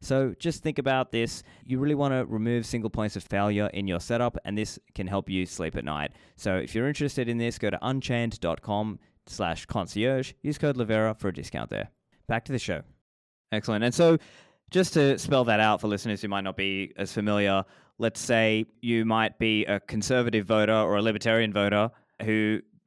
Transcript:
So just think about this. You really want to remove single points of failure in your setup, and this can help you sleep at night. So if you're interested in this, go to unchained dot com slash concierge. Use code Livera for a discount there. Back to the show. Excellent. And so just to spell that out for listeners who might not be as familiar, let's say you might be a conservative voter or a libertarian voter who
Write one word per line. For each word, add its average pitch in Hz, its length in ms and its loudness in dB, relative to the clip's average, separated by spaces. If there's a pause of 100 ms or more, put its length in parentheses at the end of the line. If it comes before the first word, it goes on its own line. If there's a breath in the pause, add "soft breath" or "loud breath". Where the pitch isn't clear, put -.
So 135 380 0
just 165 240 -4
think 156 160 -4
about 131 320 0
this. 117 320 -2 (240 loud breath)
You 127 120 -2
really 147 180 0
want 139 180 2
to 131 100 0
remove 113 400 -2
single 110 240 -4
points 107 280 -4
of 95 80 -10
failure 101 500 0
in 101 140 -4
your 87 120 0
setup, 120 440 -2
and 101 120 -4
this 107 220 -4 (160)
can 95 140 -6
help 95 200 -4
you 92 160 0
sleep 85 320 -6
at 58 80 -6
night. 73 280 -4 (240 loud breath)
So 95 200 -2
if 65 180 -4
you're 117 140 0
interested 143 400 -2
in 117 80 -2
this, 117 220 -2
go 110 100 -2
to 95 140 -2
unchained 120 580 -2
dot 85 220 -4
com 107 380 -4 (260 soft breath)
slash 85 400 -4
concierge. 120 680 -2 (100)
Use 147 140 -4
code 143 200 0
Livera 110 420 0
for 101 100 -2
a 90 60 -4
discount - 340 -8
there. 50 220 -6 (360 soft breath)
Back 117 200 -4
to 143 60 -6
the 127 60 -2
show. 87 240 -6 (720)
Excellent. 107 320 0
And 120 100 2
so 165 240 6 (540 loud breath)
just 180 220 2
to 139 240 4
spell 131 260 2
that 110 160 4
out 107 200 4
for - 60 -4
listeners 104 340 -2
who 110 60 -8
might 101 140 -2
not 95 160 -6
be 98 400 -4
as 98 160 -6
familiar, 101 520 2 (340 loud breath)
let's 113 200 0
say 110 480 4 (160)
you 117 220 2
might 110 340 0
be 110 280 2
a 101 120 0
conservative 113 640 0
voter 107 300 4
or 104 220 2
a 101 60 2
libertarian 113 500 2
voter 104 380 4 (340 soft breath)
who 107 360 2 (260)